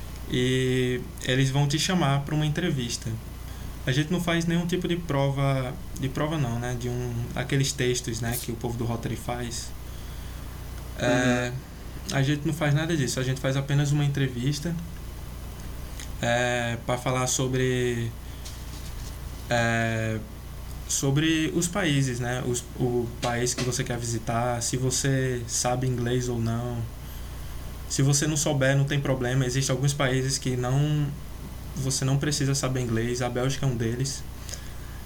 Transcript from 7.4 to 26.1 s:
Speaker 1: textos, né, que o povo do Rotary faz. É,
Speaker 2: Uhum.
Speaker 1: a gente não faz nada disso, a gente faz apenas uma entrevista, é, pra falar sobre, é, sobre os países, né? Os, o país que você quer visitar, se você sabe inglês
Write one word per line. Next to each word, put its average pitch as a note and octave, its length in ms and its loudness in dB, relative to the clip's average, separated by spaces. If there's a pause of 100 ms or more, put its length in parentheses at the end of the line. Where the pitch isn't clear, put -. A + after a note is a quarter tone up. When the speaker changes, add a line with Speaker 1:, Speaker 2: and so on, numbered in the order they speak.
Speaker 1:
textos, B2 480 0
né, B2 200 -2
que A#2+ 120 -4
o - 20 -4
povo A#2 220 -4
do A#2+ 80 -2
Rotary A#2 320 -2
faz. A#2+ 560 -6 (1300)
É, B2 520 4
Speaker 2:
Uhum. - 640 -6
Speaker 1:
a C#3 60 6
gente D3 240 2
não D#3+ 80 0
faz C#3+ 200 4
nada D#3+ 220 2
disso, B2+ 220 2
a C3 60 0
gente C3 160 0
faz C3+ 160 0
apenas C#3+ 340 2
uma D3 140 4
entrevista, C#3 680 0 (1500)
é, A#2+ 560 2 (100)
pra B2 100 0
falar B2+ 300 0
sobre, B2+ 840 2 (1400)
é, A2+ 680 2 (680)
sobre D#3 640 2
os E3+ 140 2
países, C#3 540 2
né? B2 260 0
Os, A#2+ 180 0 (140)
o B2 300 2 (120)
país A#2+ 320 2
que B2+ 120 -2
você B2+ 180 0
quer B2 160 -2
visitar, A#2 640 0
se - 140 0
você C3 720 2
sabe B2 400 2
inglês B2 400 2